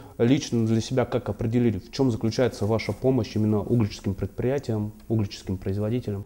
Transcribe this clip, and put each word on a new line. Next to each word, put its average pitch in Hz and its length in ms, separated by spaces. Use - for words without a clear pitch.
лично 120 480
для 113 160
себя 123 240
как - 240
определили, 117 500
в - 120
чем 135 200
заключается 113 540
ваша 107 280
помощь 127 420
именно 107 240
углическим 104 560
предприятиям, 110 760
углическим 104 500
производителям? 104 680